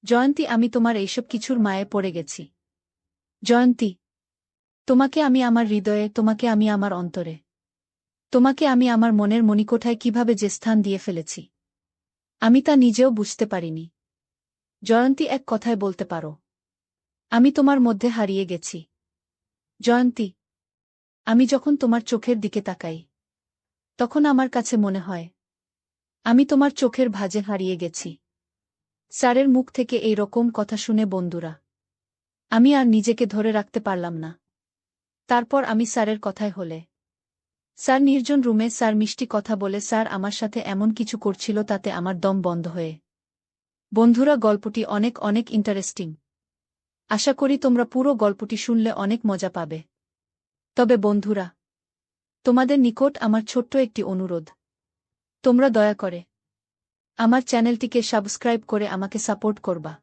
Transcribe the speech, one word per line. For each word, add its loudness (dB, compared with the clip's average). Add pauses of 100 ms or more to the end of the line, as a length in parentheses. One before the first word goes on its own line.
জয়ন্তী, 2
আমি 2
তোমার 0
এইসব -6
কিছুর -4
মায়ে 0
পড়ে -4
গেছি। -10 (1000)
জয়ন্তী, 2 (960)
তোমাকে 2
আমি 2
আমার 2
হৃদয়ে, -2
তোমাকে 0
আমি 2
আমার -2
অন্তরে, -8 (960)
তোমাকে 4
আমি 4
আমার 2
মনের 2
মণিকোঠায় 2
কিভাবে 0
যে -2
স্থান -2
দিয়ে -2
ফেলেছি, -8 (1000)
আমি 6
তা 2
নিজেও 6
বুঝতে -2
পারিনি। -8 (1000)
জয়ন্তী, 2
এক -4
কথায় -2
বলতে -4
পারো, -10 (1000)
আমি 6
তোমার 4
মধ্যে 2
হারিয়ে -2
গেছি। -10 (1000)
জয়ন্তী, 0 (1000)
আমি 4
যখন 0
তোমার 0
চোখের -2
দিকে -4
তাকাই, -10 (1000)
তখন 0
আমার 2
কাছে -4
মনে 0
হয় -10 (1000)
আমি 6
তোমার 4
চোখের 0
ভাঁজে -4
হারিয়ে -4
গেছি।" -10 (1000)
স্যারের 2
মুখ 4
থেকে -4
এই 0
রকম -2
কথা -6
শুনে, 0
বন্ধুরা, -6 (1000)
আমি 6
আর 2
নিজেকে 2
ধরে -2
রাখতে -4
পারলাম -6
না। -10 (960)
তারপর 0
আমি 0
স্যারের -2
কথায় -6
হলে, -12 (1000)
স্যার 0
নির্জন 2
রুমে, 2
স্যার 0
মিষ্টি -2
কথা -4
বলে, -4
স্যার -2
আমার -6
সাথে -6
এমন -2
কিছু -6
করছিল, -4
তাতে -4
আমার -6
দম 0
বন্ধ -4
হয়ে। -8 (960)
বন্ধুরা, 6
গল্পটি 0
অনেক -2
অনেক -2
ইন্টারেস্টিং। -4 (1000)
আশা 0
করি 0
তোমরা 2
পুরো 0
গল্পটি -2
শুনলে 0
অনেক -4
মজা -2
পাবে। -10 (1000)
তবে 4
বন্ধুরা, 0 (1000)
তোমাদের 4
নিকট 2
আমার 0
ছোট্ট -4
একটি -2
অনুরোধ, -6 (1000)
তোমরা 6
দয়া 2
করে -8 (960)
আমার 2
চ্যানেলটিকে 0
সাবস্ক্রাইব -2
করে -2
আমাকে -6
সাপোর্ট -4
করবা। -6 (100)